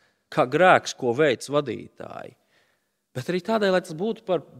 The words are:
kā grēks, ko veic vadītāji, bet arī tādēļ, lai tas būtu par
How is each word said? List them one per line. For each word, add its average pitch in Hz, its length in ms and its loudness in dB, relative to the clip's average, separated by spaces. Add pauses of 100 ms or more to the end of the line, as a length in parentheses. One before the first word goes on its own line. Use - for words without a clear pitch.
(320)
kā 143 160 2
grēks, 151 480 4
ko 120 180 0
veic 139 380 2
vadītāji, - 800 -6 (840)
bet 131 140 -10
arī 180 140 -4
tādēļ, 208 320 0
lai 180 80 0
tas 160 120 -12
būtu 214 300 -6
par 170 180 -2 (160)